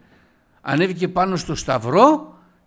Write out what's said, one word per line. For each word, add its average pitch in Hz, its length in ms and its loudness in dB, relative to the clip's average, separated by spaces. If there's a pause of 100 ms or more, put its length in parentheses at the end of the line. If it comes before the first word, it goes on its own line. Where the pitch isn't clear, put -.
(600)
Ανέβηκε 165 460 -2
πάνω 185 280 -2
στο 160 200 -6
σταυρό 139 840 2 (300)